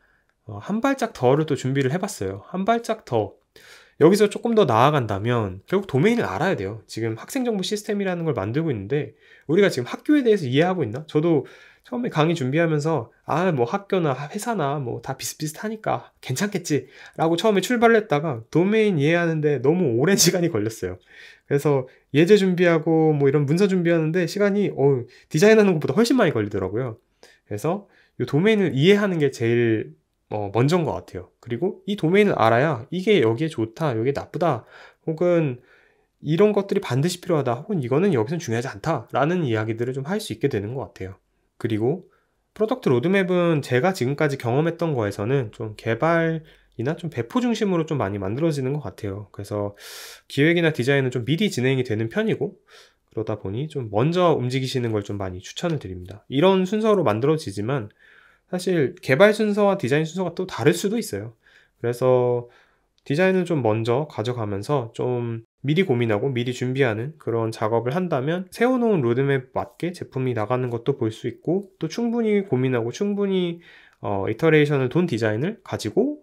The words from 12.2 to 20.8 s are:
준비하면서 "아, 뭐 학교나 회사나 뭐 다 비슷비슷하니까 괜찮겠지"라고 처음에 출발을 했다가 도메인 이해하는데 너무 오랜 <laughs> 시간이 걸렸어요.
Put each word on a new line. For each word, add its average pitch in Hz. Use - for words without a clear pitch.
준비하면서 151
"아, 165
뭐 123
학교나 156
회사나 180
뭐 120
다 139
비슷비슷하니까 156
괜찮겠지"라고 165
처음에 202
출발을 226
했다가 147
도메인 202
이해하는데 156
너무 143
오랜 175
<laughs> -
시간이 175
걸렸어요. 101